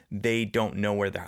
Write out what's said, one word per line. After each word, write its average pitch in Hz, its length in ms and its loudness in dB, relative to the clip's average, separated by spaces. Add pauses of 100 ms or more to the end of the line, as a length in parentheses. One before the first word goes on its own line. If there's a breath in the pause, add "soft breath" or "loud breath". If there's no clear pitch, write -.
(100)
They 113 340 0
don't 107 320 0
know 104 180 2
where 101 160 2
they're, 92 180 -6